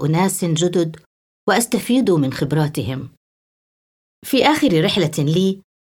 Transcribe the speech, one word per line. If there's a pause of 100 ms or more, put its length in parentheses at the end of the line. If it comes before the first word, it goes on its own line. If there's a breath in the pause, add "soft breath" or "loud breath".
أناس
جدد، (440)
وأستفيد
من
خبراتهم. (1160)
في
آخر
رحلة
لي، (260)